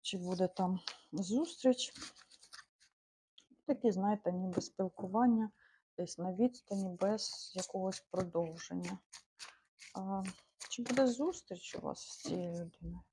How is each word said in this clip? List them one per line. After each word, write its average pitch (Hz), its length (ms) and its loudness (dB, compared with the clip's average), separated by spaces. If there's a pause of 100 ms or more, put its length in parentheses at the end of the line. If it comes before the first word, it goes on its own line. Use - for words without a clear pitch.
чи - 160 -4
буде 180 300 2
там 185 320 2 (320)
зустріч. 254 800 2 (1700)
Такі, 254 260 4
знаєте, 196 400 2
ніби 185 280 0
спілкування 214 920 2 (480)
десь 180 200 -6
на 180 140 -2
відстані, 196 680 0
без - 560 0
якогось 190 440 -2
продовження. 175 1000 -2 (960)
А, 190 280 -2 (480)
чи 240 120 -4
буде 247 240 4
зустріч 247 680 -2
у - 40 -6
вас - 200 -4
з - 220 -14
цією 175 300 -4
людиною? 170 500 -8 (100)